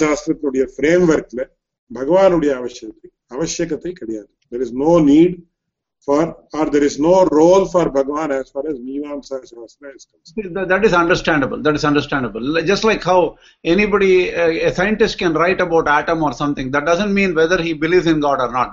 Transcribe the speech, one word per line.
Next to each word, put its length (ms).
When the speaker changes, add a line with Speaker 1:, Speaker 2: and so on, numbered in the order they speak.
Speaker 1:
சாஸ்திரத்தினுடைய 720
ஃப்ரேம்வொர்க்ல 680
பகவானுடைய 640
அவசியத்தை, 560
அவசியகத்தை 640
கிடையாது. 380
There 160
is 80
no 260
need 320
for, 120
or 120
there 140
is 100
no 160
role 440
for 100
Bhagavan 400
as 180
far 160
as 120
Mimamsa 640
Shastra 540
is 100
concerned. 500
Speaker 2:
That, 140
that 160
is 100
understandable. 680
That 120
is 100
understandable. 600
Just 200
like 180
how 180
anybody, 480
uh, 340
a 40
scientist 460
can 160
write 260
about 280
atom 340
or 100
something, 380
that 140
doesn't 280
mean 220
whether 240
he 160
believes 320
in 120
God 220
or 100
not. 220